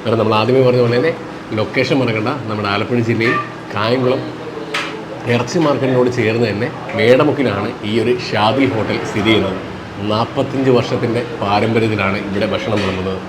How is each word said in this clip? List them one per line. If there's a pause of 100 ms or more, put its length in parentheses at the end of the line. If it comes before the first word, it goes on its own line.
കാരണം
നമ്മൾ
ആദ്യമേ
പറഞ്ഞ
പോലെ
തന്നെ (480)
ലൊക്കേഷൻ
മറക്കണ്ട, (200)
നമ്മുടെ
ആലപ്പുഴ (100)
ജില്ലയിൽ (380)
കായംകുളം (1120)
ഇറച്ചി
മാർക്കറ്റിനോട്
ചേർന്ന്
തന്നെ (300)
മേടമുക്കിലാണ് (200)
ഈ (120)
ഒരു (140)
ഷാദിൽ
ഹോട്ടൽ (120)
സ്ഥിതി
ചെയ്യുന്നത്. (540)
നാൽപത്തഞ്ച്
വർഷത്തിൻ്റെ (200)
പാരമ്പര്യത്തിലാണ് (120)
ഇവിടെ
ഭക്ഷണം
വിളമ്പുന്നത്.